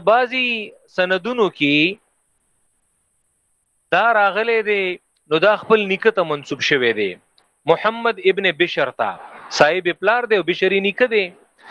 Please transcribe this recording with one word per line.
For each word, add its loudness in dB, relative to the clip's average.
بعضی 2
سندونو 0
کې 0
دا 2
راغلی 0
دی، -2
نو 2
دا 4
خپل 0
نیکه 0
ته -2
منسوب -6
شوی 2
دی، -2
محمد 0
ابن -2
بشر 0
ته، -2
صاحب 4
پلار 0
دی 4
او -2
بشری 0
نیکه 0
دی، 0